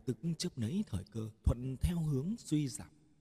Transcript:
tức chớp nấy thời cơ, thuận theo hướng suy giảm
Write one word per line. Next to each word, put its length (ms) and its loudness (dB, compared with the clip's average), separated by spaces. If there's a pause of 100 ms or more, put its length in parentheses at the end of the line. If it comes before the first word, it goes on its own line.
tức 140 -2 (200)
chớp 200 -4
nấy 280 0
thời 180 -4
cơ, 260 -6 (140)
thuận 360 2
theo 200 2
hướng 360 0
suy 320 0
giảm 220 -10 (300)